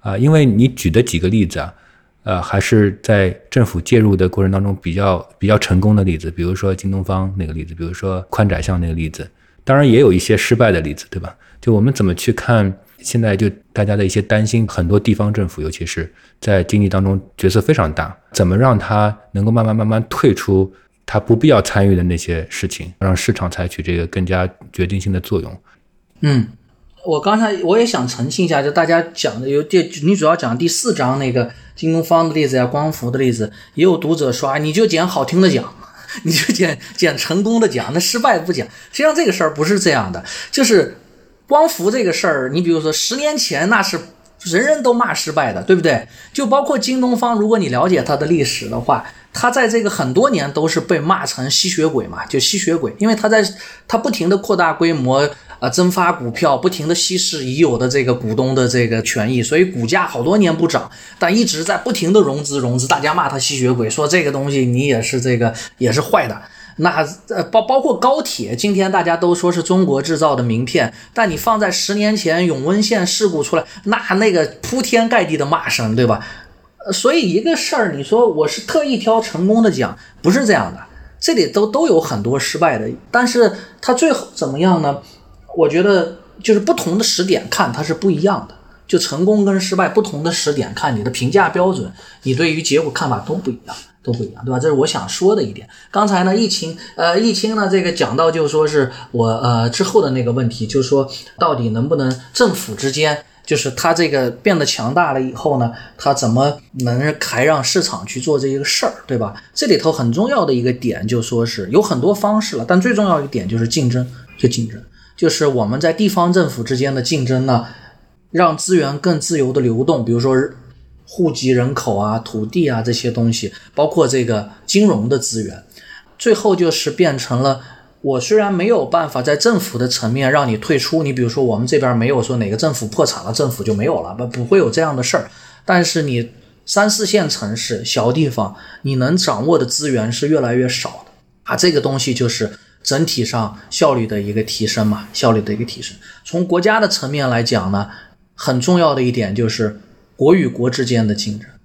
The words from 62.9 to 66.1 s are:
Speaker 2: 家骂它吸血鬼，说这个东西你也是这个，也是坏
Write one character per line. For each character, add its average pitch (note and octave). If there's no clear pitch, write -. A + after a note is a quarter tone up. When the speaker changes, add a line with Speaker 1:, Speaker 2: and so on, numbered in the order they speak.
Speaker 2:
家 D3+
骂 D#3+
它 C3+
吸 C#3
血 B2+
鬼， A#2
说 D3+
这 E3+
个 C#3+
东 C#3
西 C3+
你 B2
也 C#3+
是 -
这 B2
个， A2+
也 A#2+
是 B2+
坏 D3+